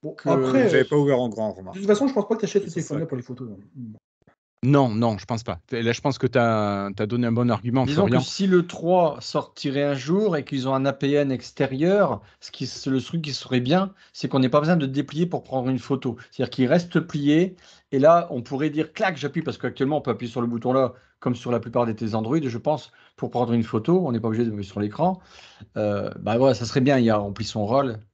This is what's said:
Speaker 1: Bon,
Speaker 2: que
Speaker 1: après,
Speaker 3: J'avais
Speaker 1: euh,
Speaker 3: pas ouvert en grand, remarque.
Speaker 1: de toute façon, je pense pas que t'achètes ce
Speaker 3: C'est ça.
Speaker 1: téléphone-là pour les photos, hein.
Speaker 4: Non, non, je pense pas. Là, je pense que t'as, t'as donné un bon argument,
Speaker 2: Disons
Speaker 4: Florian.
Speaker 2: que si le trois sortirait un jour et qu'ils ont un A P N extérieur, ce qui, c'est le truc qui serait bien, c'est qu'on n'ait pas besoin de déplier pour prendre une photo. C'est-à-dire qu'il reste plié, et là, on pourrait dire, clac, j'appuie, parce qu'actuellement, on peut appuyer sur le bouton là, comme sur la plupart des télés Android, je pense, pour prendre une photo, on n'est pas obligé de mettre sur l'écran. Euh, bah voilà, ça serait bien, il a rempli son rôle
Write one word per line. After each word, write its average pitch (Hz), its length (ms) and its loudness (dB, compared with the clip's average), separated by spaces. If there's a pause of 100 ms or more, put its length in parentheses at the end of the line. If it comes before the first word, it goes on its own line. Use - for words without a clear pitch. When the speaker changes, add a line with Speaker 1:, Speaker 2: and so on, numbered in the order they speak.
Speaker 1:
Bon, 139 100 -10
Speaker 2:
que - 160 -8
Speaker 1:
après, 135 400 4
Speaker 3:
J'avais 127 140 6
Speaker 1:
euh, 127 60 0
Speaker 3:
pas 147 80 2
ouvert 143 220 4
en 123 120 0
grand, 107 220 -4
remarque. 92 240 -14
Speaker 1:
de 190 40 -10
toute 196 80 -4
façon, 214 180 4
je 262 60 0
pense 202 160 -2
pas - 80 0
que 220 60 -4
t'achètes 202 220 0
ce - 40 -12
Speaker 3:
C'est 170 140 -6
ça. - 60 -8
Speaker 1:
téléphone-là 151 180 -4
pour 139 100 -8
les 123 60 -8
photos, 123 280 -12
hein. 107 400 -16 (720)
Speaker 4:
Non, 135 260 6
non, 110 300 0
je 95 80 -14
pense 117 160 -4
pas. 92 180 -8 (120)
Là, 117 200 0
je - 80 -4
pense 135 160 -2
que - 100 -2
t'as, 107 680 2
t'as 104 120 -4
donné 120 220 -2
un 117 60 0
bon 120 180 2
argument, 117 340 0
Speaker 2:
Disons 147 220 2
Speaker 4:
Florian. 127 140 2
Speaker 2:
que 127 60 -4
si - 200 -2
le 180 200 4
trois 170 540 0
sortirait 143 600 -4
un 143 120 0
jour 165 440 0
et 135 60 -4
qu'ils 131 240 -4
ont 135 60 0
un 135 120 0
A 135 80 0
P 139 180 0
N 143 180 2
extérieur, 135 920 0 (180)
ce - 100 -18
qui, - 160 -8
c'est - 220 -8
le 135 140 2
truc - 180 -4
qui 147 140 -8
serait - 260 -2
bien, 180 320 0 (220)
c'est - 140 -8
qu'on 139 100 0
n'ait 131 100 4
pas 147 120 4
besoin 165 180 2
de 139 80 0
déplier 143 400 -2
pour 160 160 -6
prendre 131 260 -4
une 131 100 0
photo. 127 380 -4 (140)
C'est-à-dire 123 200 -4
qu'il 127 160 2
reste 170 340 2
plié, 156 560 2 (360)
et 139 60 2
là, 165 320 6
on 131 100 -6
pourrait 139 300 -4
dire, 151 240 -4
clac, 190 240 -2
j'appuie, 143 240 -4
parce 120 160 -6
qu'actuellement, 135 400 -2
on - 20 -2
peut 127 120 -2
appuyer 117 200 -6
sur 127 80 -4
le 120 60 0
bouton 120 260 -2
là, 127 220 2 (260)
comme 127 140 0
sur 123 160 -6
la 120 100 2
plupart 120 240 0
des 113 100 -2
télés 110 200 -4
Android, 113 280 0
je 117 160 -4
pense, 147 320 -4 (260)
pour 123 140 -6
prendre 120 220 0
une 117 120 2
photo, 160 420 2
on 127 60 -2
n'est 113 80 -2
pas 113 80 -2
obligé 113 180 0
de 113 40 -2
mettre 101 180 -8
sur - 120 -8
l'écran. 156 400 -2 (560)
Euh, 104 340 -2 (100)
bah 110 180 0
voilà, 131 160 6
ça 113 100 -6
serait 123 160 0
bien, 135 180 4
il 117 120 4
a 107 80 4
rempli 101 260 -4
son 104 220 -4
rôle 123 320 0 (160)